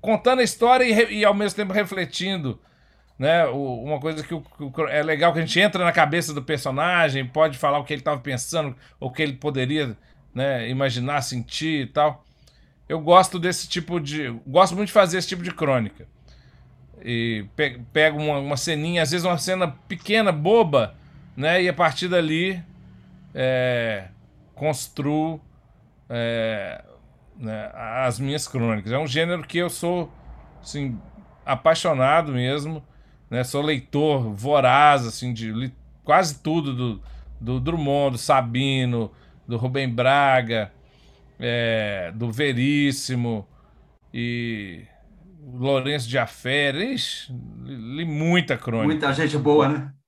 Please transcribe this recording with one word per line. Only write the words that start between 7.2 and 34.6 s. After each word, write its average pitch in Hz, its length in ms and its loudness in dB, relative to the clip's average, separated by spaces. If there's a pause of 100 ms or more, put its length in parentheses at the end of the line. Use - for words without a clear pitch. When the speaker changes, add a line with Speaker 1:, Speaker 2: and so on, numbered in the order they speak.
Speaker 1:
pode 147 320 2
falar 147 200 2
o 139 60 -4
que 151 80 -6
ele 139 100 -6
tava 147 180 -2
pensando, 131 540 -4 (240)
o 131 120 -8
que 143 120 -4
ele 143 120 -2
poderia, 135 600 -2 (400)
né, 123 360 -2
imaginar, 131 500 -2
sentir 139 640 -4
e 123 40 -6
tal. 147 380 0 (640)
Eu 160 100 -4
gosto 175 400 6
desse 175 300 -2
tipo 170 320 -4
de, 147 300 -6 (160)
gosto 170 280 6
muito 202 120 -2
de - 60 -10
fazer 185 260 6
esse 170 100 -4
tipo 180 140 -6
de 175 100 -8
crônica. 127 540 -2 (1000)
E 117 460 -4
pe-, 131 260 -2 (120)
pego 151 260 4
uma, 151 200 0
uma 139 180 -4
ceninha, 165 460 -2
às 147 100 0
vezes 175 120 -2
uma 175 140 2
cena 185 300 0 (180)
pequena, 208 460 0
boba, 156 640 4 (400)
né? 165 260 2
E 180 60 2
a 175 40 0
partir 170 360 0
dali, 175 520 0 (720)
é, 123 720 0 (460)
construo, 151 840 -4 (680)
é, 113 760 -4 (540)
né, 110 380 -8
as 117 440 -2
minhas 139 300 -4
crônicas. 110 420 -2
É 127 80 0
um 156 80 -2
gênero 160 360 -2
que - 160 -4
eu 175 100 0
sou, 175 420 -4 (500)
assim, 139 380 -6 (460)
apaixonado 151 880 2
mesmo, 143 500 -4 (480)
né? 123 140 -2
Sou 143 180 -4
leitor 143 720 0
voraz, 135 760 6